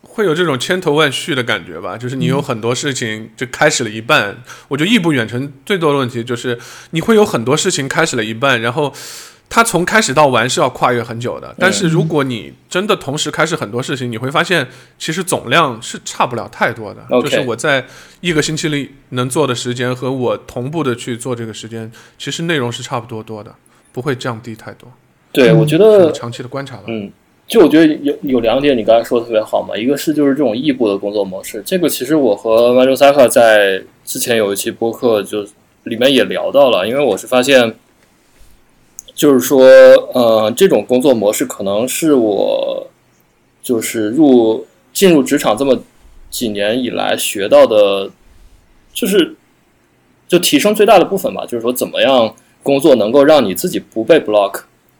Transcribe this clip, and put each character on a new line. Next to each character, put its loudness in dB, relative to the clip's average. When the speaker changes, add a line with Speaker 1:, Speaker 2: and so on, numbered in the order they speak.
Speaker 1:
会 -6
有 0
这 -2
种 -2
千 -4
头 -2
万 2
绪 -6
的 -2
感 -4
觉 -14
吧， -10
就 -10
是 -8
你 -4
有 0
很 -6
多 -4
事 -6
情 -8
就 -6
开 0
始 -2
了 -6
一 -10
半， 0
Speaker 2:
嗯。 -12
Speaker 1:
我 -6
觉 -2
得 -2
异 4
步 0
远 -2
程 -8
最 -4
多 0
的 0
问 -4
题 -8
就 -6
是 -6
你 -4
会 2
有 6
很 -2
多 0
事 -2
情 -6
开 -2
始 -4
了 -2
一 -6
半， 0
然 -4
后 -4
它 2
从 0
开 0
始 -2
到 4
完 0
是 -2
要 2
跨 0
越 -2
很 -10
久 -6
的， -16
Speaker 2:
嗯。 -18
Speaker 1:
但 2
是 -2
如 0
果 -2
你 -6
真 -4
的 2
同 -10
时 -6
开 -2
始 -6
很 -8
多 -6
事 -6
情， -8
你 -8
会 -6
发 0
现 -2
其 -8
实 -6
总 -4
量 0
是 -14
差 -4
不 -8
了 -8
太 -4
多 -12
的， -20
Speaker 2:
OK。 0
Speaker 1:
就 -2
是 -2
我 -4
在 -2
一 -2
个 2
星 -4
期 -4
里 -6
能 -4
做 0
的 -4
时 -6
间 -4
和 -6
我 -2
同 -12
步 -6
的 -2
去 -10
做 -8
这 -10
个 -14
时 -16
间， -12
其 -12
实 -8
内 -2
容 -4
是 -12
差 -8
不 -12
多 -12
多 -16
的， -20
不 -10
会 -4
降 -10
低 -14
太 -18
多。 -20
Speaker 2:
对， 4
Speaker 1:
嗯。 6
Speaker 2:
我 4
觉 0
得 6
Speaker 1:
是 -4
长 -10
期 -14
的 -12
观 -10
察 -18
吧。 -20
Speaker 2:
嗯， -8
就 4
我 8
觉 4
得 6
有， -2
有 -2
两 0
点 2
你 -4
刚 4
才 0
说 -2
的 -6
特 -10
别 0
好 -4
嘛， -10
一 -6
个 0
是 -4
就 0
是 2
这 -4
种 0
异 -2
步 0
的 -2
工 -6
作 -2
模 -8
式， -14
这 -2
个 0
其 -4
实 0
我 2
和 2
Majo 4
Saka 4
在 4
之 -10
前 -2
有 0
一 -4
期 -6
播 -4
客 0
就 -8
里 -8
面 2
也 4
聊 -4
到 6
了， 0
因 -4
为 -2
我 0
是 -12
发 0
现 2
就 4
是 4
说， 4
呃， 2
这 4
种 2
工 0
作 4
模 2
式 -4
可 -12
能 -2
是 0
我 -2
就 -2
是 -4
入， 2
进 4
入 4
职 0
场 0
这 -4
么 0
几 -6
年 -2
以 -4
来 -2
学 -6
到 6
的， 2
就 -4
是， 2
就 2
提 2
升 0
最 2
大 6
的 4
部 -4
分 -4
吧， -8
就 -8
是 -6
说 -2
怎 -4
么 -4
样 2
工 0
作 6
能 0
够 6
让 6
你 -2
自 -6
己 -6
不 -8
被 4
block， -2